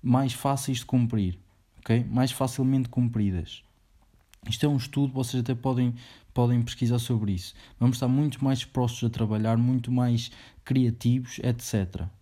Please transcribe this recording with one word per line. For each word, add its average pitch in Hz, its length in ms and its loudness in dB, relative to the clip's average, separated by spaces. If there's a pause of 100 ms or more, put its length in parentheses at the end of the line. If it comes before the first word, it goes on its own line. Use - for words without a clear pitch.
mais 127 320 2
fáceis 135 460 -2
de - 60 -12
cumprir, 113 520 0 (420)
ok? 120 300 2
Mais 123 220 2
facilmente 131 560 0
cumpridas. 107 760 -2 (840)
Isto - 180 -2
é 147 40 4
um 143 80 2
estudo, 135 340 -2
vocês 127 300 -2
até 127 120 -2
podem, 123 400 0 (400)
podem 120 280 2
pesquisar 120 380 0
sobre 107 340 -2
isso. 92 200 -6 (240)
Vamos 123 200 2
estar 127 100 0
muito 135 360 0
mais 135 160 2
dispostos 120 440 -2
a 117 60 2
trabalhar, 110 480 0
muito 123 340 0
mais 120 400 0 (320)
criativos, 123 800 0
et 120 180 0
cetera. 92 480 -4 (120)